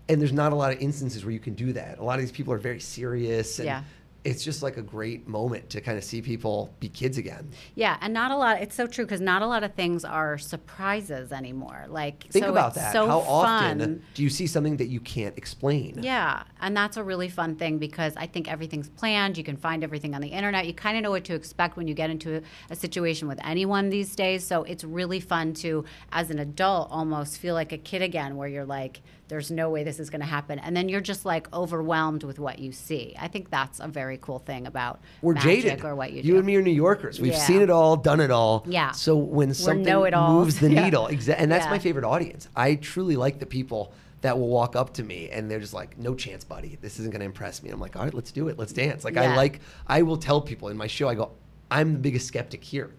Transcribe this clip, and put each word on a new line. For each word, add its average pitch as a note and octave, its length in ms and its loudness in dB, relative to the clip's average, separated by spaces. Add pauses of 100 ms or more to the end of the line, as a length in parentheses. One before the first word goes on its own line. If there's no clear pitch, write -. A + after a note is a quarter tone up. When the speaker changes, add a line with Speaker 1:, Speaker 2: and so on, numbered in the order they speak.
Speaker 1:
And D#3 120 4
there's C#3+ 120 4
not D3 200 2
a D3 40 2
lot C3+ 160 2
of C3 80 -6
instances C3+ 440 -4
where A2 80 -4
you A2 80 -6
can G#2+ 140 -8
do B2 200 -2
that. - 240 -10
A G2+ 60 -8
lot B2 120 0
of C3+ 40 -2
these B2+ 120 -4
people C3 200 -4
are A2+ 60 0
very A#2 220 -6
serious, A#2 800 -4
and D#3 60 -4
Speaker 2:
Yeah. C3+ 160 -4 (400)
Speaker 1:
it's C3 220 -4
just, - 180 -6
like, C3+ 140 -4
a A#2 60 -8
great A2 440 -8
moment A2 440 -4
to G#2 100 -8
kinda G#2+ 220 -4
see A2+ 180 -8
people G#2+ 580 -4
be G#2 120 -8
kids C3 260 -4
again. B2 320 -8 (260)
Speaker 2:
Yeah, G#3 280 0
and G#3+ 100 -4
not A#3 180 0
a C#4 60 0
lot, A3+ 240 2
it's - 140 -8
so B3 120 -2
true, A#3+ 200 -6
'cause G3+ 120 -4
not F#3 220 2
a G#3+ 60 0
lot A3+ 180 0
of G3 80 -4
things F3 320 -2
are D3+ 320 -2 (340)
surprises F#3+ 600 -6
anymore. C3 560 -10
Like, D3 420 -6
Speaker 1:
Think F#3+ 140 6
Speaker 2:
so G3 60 2
Speaker 1:
about E3 220 6
Speaker 2:
it's - 40 -6
Speaker 1:
that. A2 160 -2
Speaker 2:
so G#3+ 140 4
Speaker 1:
How D#3+ 140 6
often F3 580 4
Speaker 2:
fun. D#3 240 -2 (120)
Speaker 1:
do C#3+ 80 -2
you C#3+ 80 4
see F3+ 160 -2
something D3+ 300 2
that A#2+ 120 0
you B2 120 -4
can't A2 360 -6
explain? - 640 -2
Speaker 2:
Yeah, A3+ 400 0 (180)
and G3 160 -2
that's G#3 200 0
a A3 60 -6
really F#3 260 -2
fun E3 280 -4
thing D#3 220 -2
because D3+ 380 -4
I D#3+ 100 -8
think E3 240 -6
everything's D3+ 400 -8
planned. G#3 460 0
You D#3+ 80 -6
can C#3+ 120 -6
find D#3+ 260 -4
everything D3+ 320 -6
on C#3 60 -6
the D3 80 -8
internet. F#3+ 380 -2
You E3+ 80 -6
kinda G#3+ 260 -2
know G#3 100 -2
what F#3 140 -2
to F3 100 -6
expect E3+ 420 -2
when E3+ 120 -4
you D3+ 60 -2
get D#3+ 160 -2
into D#3+ 260 -6
a, D#3+ 60 -6 (280)
a D3 60 -10
situation E3 500 -2
with C#3 180 -6
anyone G3 460 2
these G3 240 -2
days. F#3 320 0
So E3 180 0
it's F3 200 -10
really F3 360 -4
fun E3 340 -2
to, D#3 300 -4 (280)
as E3+ 180 -2
an D#3 80 -4
adult, D#3+ 520 0
almost D3+ 480 -4
feel F3 160 -4
like D#3+ 180 -2
a D#3 60 -8
kid F3+ 240 -6
again, D#3 340 -4
where C#3 120 -6
you're C#3 160 -8
like, C3+ 380 -8 (260)
"There's D3+ 220 -6
no D#3+ 200 0
way D#3 140 0
this D3+ 160 -6
is D3 100 -10
gonna D3 140 -6
happen." D3 340 -4
And E3+ 180 -4
then F#3 120 0
you're G3 120 0
just, F#3+ 240 -6
like, E3 280 -2
overwhelmed D#3+ 720 0
with C3+ 140 -10
what C#3+ 200 -6
you C3+ 140 -8
see. - 460 -8
I E3 100 -6
think F#3 220 -10
that's C3+ 300 -2
a D#3 80 -10
very C3 320 -6
cool C3 200 -8
thing B2+ 260 -10
about B2 340 -6 (220)
Speaker 1:
We're E3+ 120 6
Speaker 2:
magic F#3 280 6
Speaker 1:
jaded. G3+ 220 0
Speaker 2:
or D3 100 -6
what C3+ 180 -4
you C3+ 60 -10
Speaker 1:
You C3 40 -8 (100)
Speaker 2:
do. F#3 60 10
Speaker 1:
and F#3+ 80 4
me G3 100 6
are G3 60 6
New F#3 80 4
Yorkers. E3 500 4
We've B2 120 2
Speaker 2:
Yeah. - 60 0
Speaker 1:
seen E3+ 240 8
it F#3+ 80 8
all, D#3+ 260 8
done D3+ 240 4
it C#3+ 100 4
all. A2 380 6
Speaker 2:
Yeah. E3 220 0
Speaker 1:
So D#3 260 2
when C#3+ 320 4
Speaker 2:
We're C3+ 60 0
Speaker 1:
something F#3 300 2
Speaker 2:
know-it-alls. F#3 480 6
Speaker 1:
moves E3 280 6
the D3+ 100 8
Speaker 2:
<laughs> - 20 8
Yeah. D3 120 8
Speaker 1:
needle, C3 220 4
exa-, B2 320 0
and D#3 120 4
that's E3 160 4
Speaker 2:
Yeah. D3+ 40 0
Speaker 1:
my G3+ 80 2
favorite D3 260 0
audience. D3+ 520 -2
I C3 180 4
truly D#3+ 420 0
like C#3 220 0
the C3 80 -10
people A#2+ 460 -6 (300)
that B2+ 160 2
will B2 100 0
walk A#2+ 280 2
up B2+ 180 0
to B2+ 100 -6
me F2 260 -8
and A2 200 -6
they're A2 100 -4
just G#2 120 -10
like, F#2 260 -10
"No A#2+ 160 -4
chance, F#2+ 300 -10
buddy. D2+ 380 -12
This G2+ 160 -12
isn't A2 140 -6
gonna G2+ 120 -6
impress G2 380 -10
me." - 60 -12
And G2+ 60 -12
I'm G2+ 60 -8
like, F#2+ 160 -10
"All - 60 -6
right, D3 100 -2
let's B2+ 200 -8
do D#3 160 -4
it. D#3 100 -6
Let's G#2+ 140 -6
dance." C3 320 -2
Like, A#2 120 -4
I B2 80 4
Speaker 2:
Yeah. C3+ 120 4
Speaker 1:
like, C3 240 4 (260)
I D3 160 6
will D#3+ 140 2
tell D3 240 2
people A#2 280 -8
in G#2 80 -8
my G#2+ 120 -6
show, C#3 200 0
I A#2+ 60 0
go, G#2+ 160 -2 (400)
"I'm D#3 220 4
the C#3 80 2
biggest B2+ 260 0
skeptic - 380 -8
here. - 340 -8